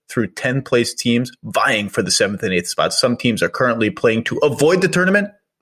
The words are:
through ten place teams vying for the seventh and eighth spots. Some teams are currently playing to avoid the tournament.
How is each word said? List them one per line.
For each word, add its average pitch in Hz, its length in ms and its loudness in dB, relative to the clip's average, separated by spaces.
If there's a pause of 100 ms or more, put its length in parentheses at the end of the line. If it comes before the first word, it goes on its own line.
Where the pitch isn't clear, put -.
through 110 240 -2
ten 131 300 -2
place 120 300 0
teams 120 380 0 (140)
vying 107 440 0
for 110 140 -2
the 90 80 -2
seventh 101 320 0
and 95 100 -2
eighth 90 140 0
spots. - 340 -2
Some 120 160 2
teams 113 280 -2
are 82 40 2
currently 117 420 0
playing 113 340 0
to 120 140 -6
avoid 151 440 2
the 185 60 2
tournament. 190 400 2 (340)